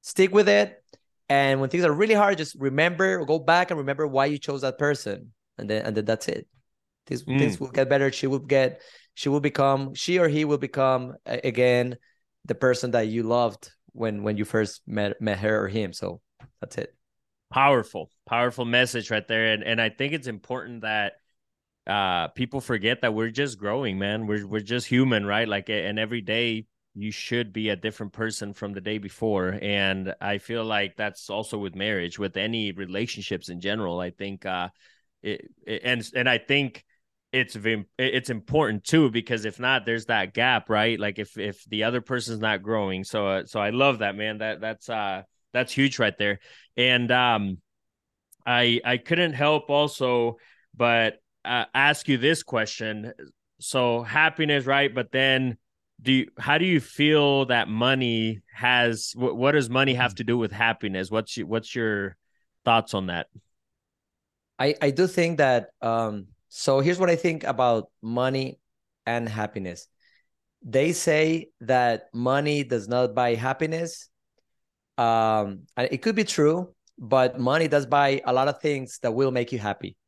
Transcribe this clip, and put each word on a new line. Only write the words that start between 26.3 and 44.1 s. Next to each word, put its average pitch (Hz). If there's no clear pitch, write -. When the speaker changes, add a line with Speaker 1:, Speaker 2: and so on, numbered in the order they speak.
Speaker 2:
you 104
should 117
be 110
a 101
different 104
person 110
from 101
the 95
day 107
before. 98
And 95
I 101
feel 117
like 104
that's -
also 107
with 95
marriage, 95
with 95
any 107
relationships 98
in 87
general. 95
I 90
think, 98
uh, 90
it, -
it, 107
and, 120
and 127
I 120
think 139
it's 127
vim-, 107
it, 127
it's 127
important 113
too, 156
because 113
if 107
not, 123
there's 113
that 101
gap, 117
right? 110
Like, 104
if, -
if 101
the 107
other 120
person's 117
not 104
growing. 98
So, 104
uh, 95
so -
I 104
love 123
that, 101